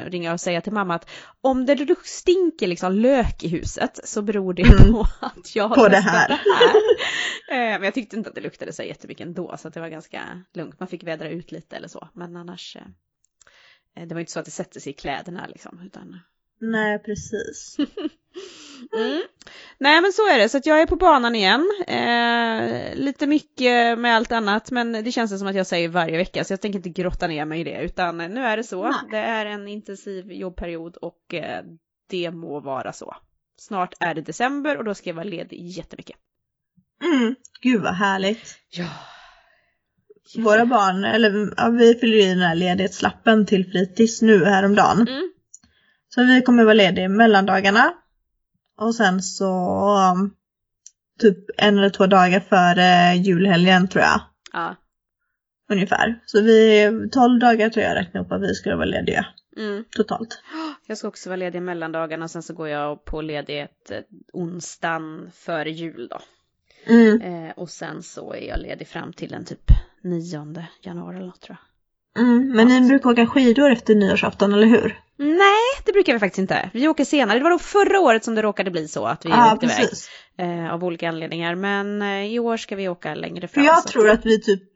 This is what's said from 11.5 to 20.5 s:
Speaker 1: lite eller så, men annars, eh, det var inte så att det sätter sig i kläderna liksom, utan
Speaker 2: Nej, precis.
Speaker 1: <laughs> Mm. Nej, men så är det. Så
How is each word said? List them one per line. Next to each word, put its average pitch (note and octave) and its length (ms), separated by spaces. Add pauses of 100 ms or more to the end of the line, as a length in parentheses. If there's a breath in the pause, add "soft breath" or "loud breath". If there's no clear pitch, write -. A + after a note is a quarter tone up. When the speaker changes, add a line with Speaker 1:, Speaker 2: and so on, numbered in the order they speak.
Speaker 1:
lite D#3 240
eller - 120
så, - 260
men F3 220
annars, F3 420 (1200 soft breath)
eh, E3+ 100
det E3 80
var E3 40
inte E3+ 120
så - 80
att D#3 60
det D#3 60
sätter - 280
sig C#3 120
i - 40
kläderna E3+ 520
liksom, - 380
utan F#3 340 (420)
Speaker 2:
Nej, G#3+ 380
precis. - 800
Speaker 1:
<laughs> C#4+ 80 (1120 loud breath)
Mm. C4 240 (560 loud breath)
Nej, D4 240
men F#4+ 120
så A4 140
är D#4 120
det. G#3 100
Så - 80